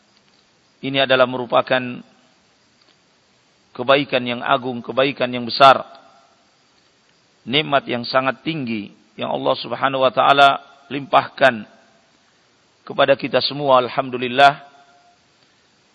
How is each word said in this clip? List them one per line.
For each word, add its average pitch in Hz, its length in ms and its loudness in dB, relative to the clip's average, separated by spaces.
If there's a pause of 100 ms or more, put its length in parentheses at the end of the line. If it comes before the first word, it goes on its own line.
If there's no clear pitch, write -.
(800)
ini 135 240 0
adalah 127 240 4
merupakan 127 720 -2 (1800)
kebaikan 131 480 0
yang 123 160 -6
agung, 123 400 -4
kebaikan 127 480 -4
yang 123 160 -8
besar, 131 400 4 (1600)
nikmat 139 400 -2
yang 123 240 -6
sangat 131 320 -2
tinggi 117 480 -8 (240)
yang 127 160 -10
Allah 139 320 -2
Subhanahu 135 400 -4
wa 127 80 4
taala 139 560 4 (240)
limpahkan 131 720 0 (1200)
kepada 135 320 0
kita 135 240 -4
semua, 135 480 0
alhamdulillah. 131 920 0 (1200)